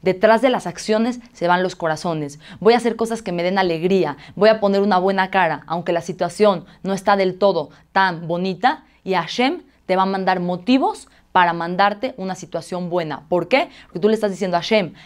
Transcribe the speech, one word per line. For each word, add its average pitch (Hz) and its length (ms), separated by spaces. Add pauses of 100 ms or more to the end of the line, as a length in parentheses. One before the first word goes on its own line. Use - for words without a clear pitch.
Detrás 196 400
de 262 80
las 214 160
acciones 226 540 (120)
se 170 160
van 180 140
los 180 120
corazones. 156 640 (200)
Voy 220 160
a 247 40
hacer 226 180
cosas 226 260
que 180 100
me 175 100
den 185 160
alegría, 170 600 (180)
voy 208 140
a 214 100
poner 196 220
una 190 160
buena 190 320
cara, 170 360
aunque 170 280
la 165 80
situación 180 480 (320)
no 190 120
está 196 220
del 185 220
todo 170 320 (220)
tan 175 340
bonita, 185 580 (200)
y 185 100
Hashem 247 480 (240)
te 185 80
va 190 80
a 190 40
mandar 190 340
motivos 240 640 (240)
para 175 220
mandarte 185 640
una 185 180
situación 175 560
buena. 160 380
¿Por 180 180
qué? 294 220 (160)
Porque - 160
tú 202 80
le 220 60
estás 214 180
diciendo 180 240
a 170 40
Hashem, 196 340 (120)